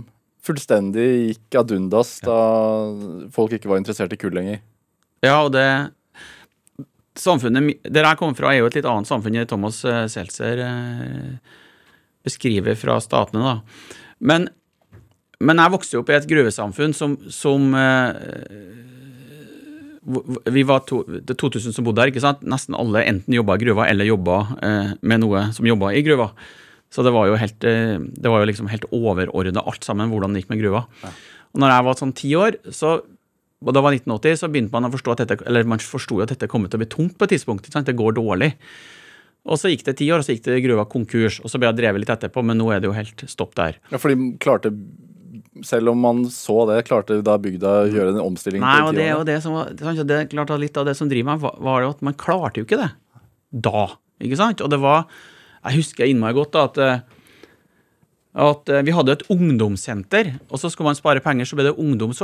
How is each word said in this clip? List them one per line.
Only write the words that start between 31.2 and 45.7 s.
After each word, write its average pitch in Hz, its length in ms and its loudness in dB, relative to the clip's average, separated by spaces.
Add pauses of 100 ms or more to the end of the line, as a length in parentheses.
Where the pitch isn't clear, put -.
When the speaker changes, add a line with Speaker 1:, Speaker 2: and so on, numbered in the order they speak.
Speaker 2:
Og 131 60 -2
når 135 140 6
jeg 127 100 4
var 127 140 2
sånn 131 160 -6
ti 139 220 -6
år, 208 220 2 (120)
så, 156 220 -2 (720)
og 123 120 -2
da 139 80 6
var 143 100 6
nitten 123 220 -2
åtti, 127 240 2
så 175 100 -6
begynte 123 240 -2
man 120 140 0
å 123 80 -4
forstå 127 180 -2
at 117 120 0
dette, 107 220 -2
eller 120 180 2
man 113 180 0
forstod 120 380 -6
jo - 20 2
at 113 60 -2
dette 123 200 -6
kom 107 200 -2
til 113 100 -4
å 113 60 -2
bli 110 80 -10
tungt 170 260 -4
på 202 80 2
et 190 80 2
tidspunkt, 117 320 -4
ikke - 80 -20
sant? 143 160 -2
Det 123 80 0
går 110 160 2
dårlig. 113 380 0 (920)
Og 156 120 0
så 190 120 0
gikk 147 140 -2
det 135 140 -4
ti 147 120 0
år, 165 120 2
og 135 40 -4
så 131 100 0
gikk 113 100 -10
det 127 160 2
gruva 113 240 2
konkurs, 113 560 -2
og 113 80 -12
så 135 80 -6
ble 123 120 4
jeg 113 100 -2
drevet 104 220 2
litt 113 120 -2
etterpå, 110 300 -6
men 113 140 2
nå 113 120 2
er 98 100 2
det 98 80 -2
jo 101 80 -2
helt 107 300 -10
stopp - 280 -8
der. 82 220 -2 (140)
Speaker 1:
Ja, 131 80 -6
for 147 160 2
de 127 240 -2
klarte, 110 320 2 (920)
selv 117 260 2